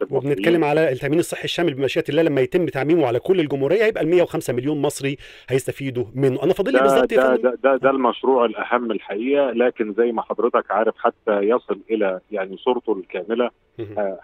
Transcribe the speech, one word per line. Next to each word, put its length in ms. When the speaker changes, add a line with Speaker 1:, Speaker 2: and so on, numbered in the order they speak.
Speaker 1:
المصريين. 300
Speaker 2:
وبنتكلم 320
على 280
التأمين 260
الصحي 260
الشامل 300
بمشيئة 340
الله، 140
لما 180
يتم 260
تعميمه 400
على 120
كل 220
الجمهورية 440
هيبقى 200
المية 180
وخمسة 300
مليون 300
مصري 340
هيستفيدوا 560
منه. 280
أنا 100
فاضل 200
لي 60
Speaker 1:
ده، 60
Speaker 2:
بالظبط 280
يا 40
Speaker 1:
ده، 120
Speaker 2:
فندم 140
Speaker 1:
ده، 200
ده، 140
ده 120
Speaker 2:
آه. 40
Speaker 1:
المشروع 520
الأهم 460
الحقيقة، 600
لكن 480
زي 140
ما 100
حضرتك 480
عارف 280
حتى 420
يصل 400
إلى 300
يعني 260
صورته 360
الكاملة، 580
Speaker 2:
مهم. 200
Speaker 1:
آه، 240